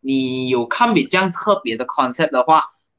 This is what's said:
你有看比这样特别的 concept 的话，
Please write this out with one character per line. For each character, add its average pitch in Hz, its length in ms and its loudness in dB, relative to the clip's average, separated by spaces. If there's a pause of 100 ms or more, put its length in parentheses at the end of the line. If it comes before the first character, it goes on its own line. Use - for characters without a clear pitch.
你 131 480 -2
有 123 180 0
看 226 280 0
比 - 100 4
这 - 140 0
样 190 120 2
特 196 260 0
别 113 200 -6
的 240 80 -4
concept 131 460 -2
的 127 140 0
话， 160 220 4 (320)